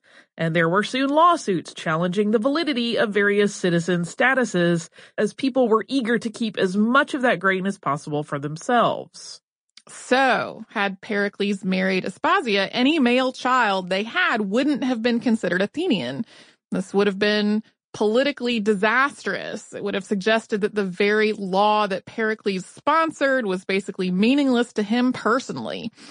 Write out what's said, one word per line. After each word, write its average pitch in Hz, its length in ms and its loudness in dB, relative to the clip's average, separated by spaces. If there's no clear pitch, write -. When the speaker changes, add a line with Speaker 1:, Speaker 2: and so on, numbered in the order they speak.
Speaker 1:
And 165 180 -2
there 165 140 2
were 190 120 2
soon 262 280 0
lawsuits 302 640 2
challenging 180 580 -2
the 226 80 2
validity 262 580 -2
of 214 160 0
various 202 400 2
citizen 175 500 0
statuses, 175 840 0
as 208 160 0
people 254 340 0
were 214 220 2
eager 240 280 0
to 233 120 -4
keep 220 280 -6
as 190 200 0
much 254 360 2
of 262 100 -4
that 214 180 0
grain 190 260 0
as 196 100 -4
possible 147 460 -4
for 147 160 -8
themselves. 151 1000 -2
Speaker 2:
So, 240 800 0
had 202 320 -4
Pericles 202 640 -4
married 185 380 0
Aspasia, 240 680 0
any 277 280 2
male 254 320 2
child 214 580 0
they 190 140 -2
had 302 360 0
wouldn't 233 440 0
have 254 180 -2
been 240 180 0
considered 202 440 0
Athenian. 170 640 -2
This 180 240 -4
would 196 140 2
have 190 100 -2
been 208 460 0
politically 240 680 0
disastrous. 214 1120 -2
It - 100 -10
would 196 120 -4
have 196 100 -6
suggested 220 560 0
that 202 140 -4
the 202 100 -2
very 208 480 0
law 208 540 0
that 190 180 -6
Pericles 214 600 -4
sponsored 285 800 0
was 185 180 -4
basically 190 460 -4
meaningless 240 600 2
to 214 100 -2
him 247 280 2
personally. 139 800 -4